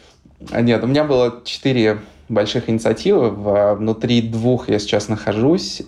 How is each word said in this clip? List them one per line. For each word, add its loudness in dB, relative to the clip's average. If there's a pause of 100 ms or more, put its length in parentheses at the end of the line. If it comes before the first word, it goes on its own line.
(520)
А -2
нет, 2
у -2
меня 2
было 0
четыре 0 (280)
больших -2
инициативы. 2
В-, 2
внутри 0
двух -2
я 2
сейчас -2
нахожусь. -2